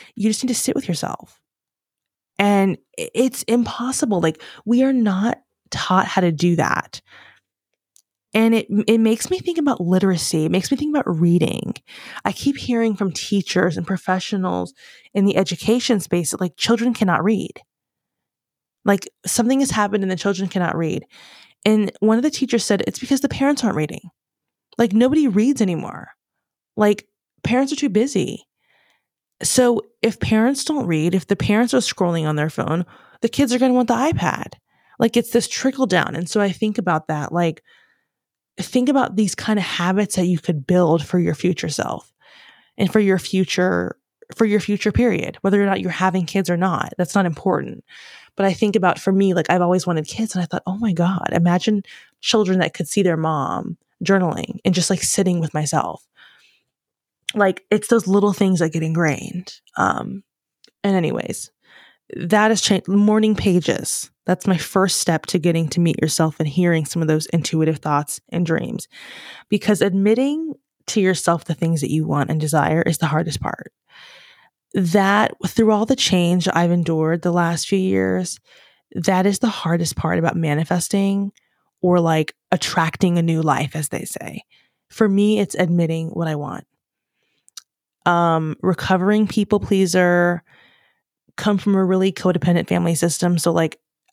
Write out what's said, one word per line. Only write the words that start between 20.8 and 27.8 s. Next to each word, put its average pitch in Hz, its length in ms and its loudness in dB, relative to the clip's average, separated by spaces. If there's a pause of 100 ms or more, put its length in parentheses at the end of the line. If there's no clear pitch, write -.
And 214 260 2 (100)
one 220 160 4
of 240 60 0
the 302 60 2
teachers 233 340 -2
said, 202 240 2
"It's - 120 -6
because 269 220 -2
the 285 80 0
parents 277 340 0
aren't 226 120 0
reading. 151 360 -6 (640)
Like, 226 160 2
nobody 262 340 4
reads 226 340 2
anymore. - 500 -4 (640)
Like, 208 300 2 (360)
parents 262 300 0
are 277 40 -8
too 285 120 0